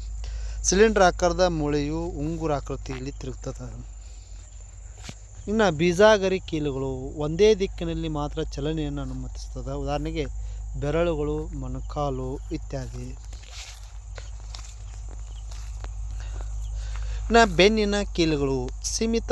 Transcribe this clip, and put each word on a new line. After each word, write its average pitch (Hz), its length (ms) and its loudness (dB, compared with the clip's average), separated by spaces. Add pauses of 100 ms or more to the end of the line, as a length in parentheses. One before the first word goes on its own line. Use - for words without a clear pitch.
(640)
ಸಿಲಿಂಡರ್ 202 400 8
ಆಕಾರದ 175 380 6
ಮೂಳೆಯು 151 580 4
ಉಂಗುರ 156 540 -2
ಆಕೃತಿಯಲ್ಲಿ 135 580 -4
ತಿರುಗ್ತದೆ. 123 840 -10 (1500)
ಇನ್ನು 208 240 4
ಬೀಜಾಗರಿ 190 680 6
ಕೀಲುಗಳು 135 800 -4
ಒಂದೇ 165 360 6
ದಿಕ್ಕಿನಲ್ಲಿ 165 520 -2
ಮಾತ್ರ 151 360 -2
ಚಲನೆಯನ್ನು 147 580 -2
ಅನುಮತಿಸ್ತದೆ. 131 720 -6
ಉದಾಹರಣೆಗೆ 147 720 -4 (320)
ಬೆರಳುಗಳು, 151 680 0
ಮೊಣಕಾಲು 135 920 -4 (120)
ಇತ್ಯಾದಿ. 127 680 -8 (4000)
ಇನ್ನು 220 300 6
ಬೆನ್ನಿನ 208 400 6 (200)
ಕೀಲುಗಳು 143 540 2 (140)
ಸೀಮಿತ 226 480 0